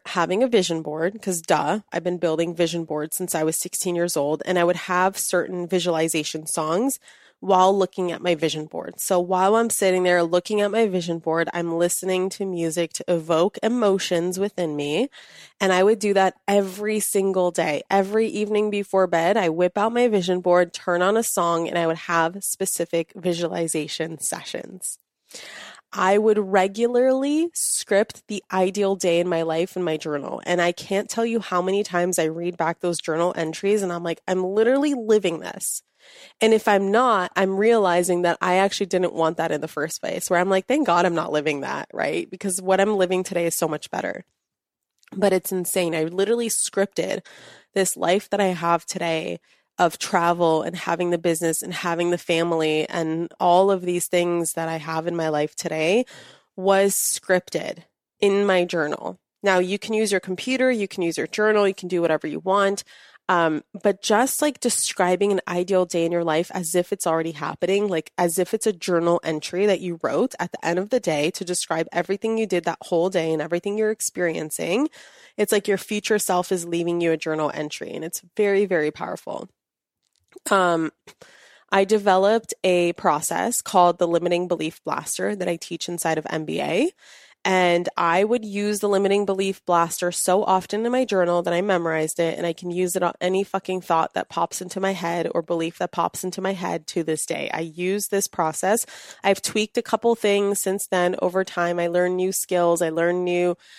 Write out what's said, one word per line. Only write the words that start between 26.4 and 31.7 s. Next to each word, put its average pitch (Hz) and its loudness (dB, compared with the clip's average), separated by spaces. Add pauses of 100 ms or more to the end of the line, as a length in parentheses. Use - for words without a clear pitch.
script - 0
the 202 -6
ideal 190 2
day 175 2
in 175 0
my 165 0
life 165 -2
in 180 -2
my 160 -2
journal. 151 -6
And 175 0
I 175 2
can't 196 -4
tell 233 -2
you 233 0
how 185 -2
many 196 0